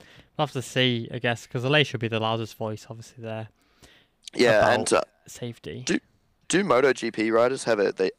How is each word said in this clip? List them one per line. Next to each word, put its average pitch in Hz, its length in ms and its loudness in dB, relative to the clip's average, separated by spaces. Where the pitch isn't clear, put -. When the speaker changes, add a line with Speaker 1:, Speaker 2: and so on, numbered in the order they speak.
Speaker 1:
we'll 151 100 0
have - 60 -16
to 131 80 -6
see, 123 500 0
I 123 80 -8
guess, 120 260 -2
'cause 120 200 -6
Aleix 147 260 2
will 123 80 -6
be 117 80 -2
the 110 120 -4
loudest 113 360 -4
voice, 107 340 -8
obviously, 113 340 -18
there 110 260 -10
Speaker 2:
Yeah, 113 260 4
Speaker 1:
about 110 200 4
Speaker 2:
and, 110 140 0
uh, 90 80 4
Speaker 1:
safety. 120 580 -12
Speaker 2:
do, - 140 0
do 180 160 2
Moto 135 300 4
G 117 180 -6
P 110 200 -2
riders 123 340 2
have 113 140 2
a, 98 120 2
they, 95 280 0